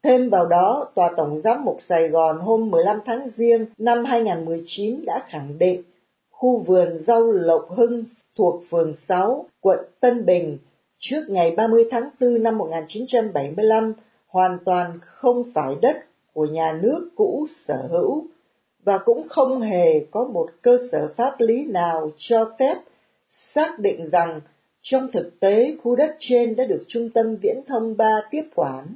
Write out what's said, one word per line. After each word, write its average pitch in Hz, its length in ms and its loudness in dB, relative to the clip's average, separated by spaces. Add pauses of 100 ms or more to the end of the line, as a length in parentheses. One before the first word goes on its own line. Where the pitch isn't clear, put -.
Thêm 254 280 4
vào 180 160 2
đó, 185 480 2
Tòa 175 220 2
Tổng 151 240 -4
Giám 240 240 0
mục 214 160 -2
Sài 165 280 0
Gòn 160 300 2
hôm 220 320 0
mười 170 140 4
lăm 208 220 0
tháng 254 220 -6
Giêng 226 380 2 (120)
năm 240 260 0
hai 240 160 0
ngàn 180 240 -2
mười 165 220 -6
chín 226 380 -6
đã 330 240 -6
khẳng 147 300 -12
định 180 240 2 (480)
khu 247 280 0
vườn 170 480 2
rau 226 260 4
Lộc 165 380 2
Hưng 233 340 0 (320)
thuộc 175 340 0
phường 165 260 -2
sáu, 208 500 -2 (140)
quận 190 180 2 (220)
Tân 240 260 2
Bình 160 320 2 (400)
trước 302 300 -6
ngày 180 220 2
ba 220 160 0
mươi 226 240 6
tháng 254 180 -4 (100)
tư 247 200 2
năm 220 200 0
một 175 120 -4
nghìn 160 180 -6
chín 226 180 -10
trăm 220 260 0
bảy 143 240 -4
mươi 208 80 0
lăm 220 280 2 (340)
hoàn 185 380 0
toàn 180 380 -2
không 247 400 -2 (120)
phải 139 280 -4
đất 277 140 2 (360)
của 156 140 -2
nhà 160 360 -2
nước 247 320 -2
cũ - 340 -2
sở - 420 -8
hữu 180 360 -2 (580)
và 196 140 2
cũng 247 300 0
không 262 320 0
hề 175 400 2 (100)
có 247 220 -4
một 170 180 -4 (120)
cơ 247 160 6 (140)
sở 151 240 -4
pháp 262 240 -2
lý 233 240 2
nào 170 520 -2
cho 226 420 0
phép 285 180 0 (540)
xác - 480 -4
định 185 320 -4
rằng 170 300 0 (420)
trong 262 300 -2
thực - 280 -6
tế 226 420 2
khu 240 140 0
đất 302 220 0
trên 240 380 0
đã 254 80 0
được 190 220 -2
Trung 233 240 -6
tâm 226 320 0
Viễn 220 140 0 (100)
thông 226 300 -4
ba 220 240 2 (100)
tiếp 311 140 -6 (100)
quản. 135 420 -4